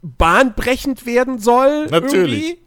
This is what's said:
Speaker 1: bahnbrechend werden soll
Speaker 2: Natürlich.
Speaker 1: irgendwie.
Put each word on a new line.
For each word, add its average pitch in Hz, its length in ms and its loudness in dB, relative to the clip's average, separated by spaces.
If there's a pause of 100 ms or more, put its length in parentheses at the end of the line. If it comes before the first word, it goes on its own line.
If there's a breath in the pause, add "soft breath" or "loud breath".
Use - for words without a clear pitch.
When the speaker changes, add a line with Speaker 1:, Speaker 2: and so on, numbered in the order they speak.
Speaker 1:
bahnbrechend 233 1040 -2
werden 247 340 -2
soll 269 480 2
Speaker 2:
Natürlich. 185 560 0
Speaker 1:
irgendwie. 339 240 -6